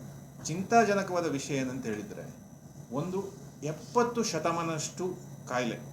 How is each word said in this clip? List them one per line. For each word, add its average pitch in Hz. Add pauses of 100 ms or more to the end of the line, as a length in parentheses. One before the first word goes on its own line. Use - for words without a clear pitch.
(460)
ಚಿಂತಾಜನಕವಾದ 190
ವಿಷಯ 139
ಏನಂತ 131
ಹೇಳಿದ್ರೆ, - (560)
ಒಂದು 185 (300)
ಎಪ್ಪತ್ತು 233
ಶತಮಾನಷ್ಟು 170 (300)
ಕಾಯಿಲೆ, 123 (180)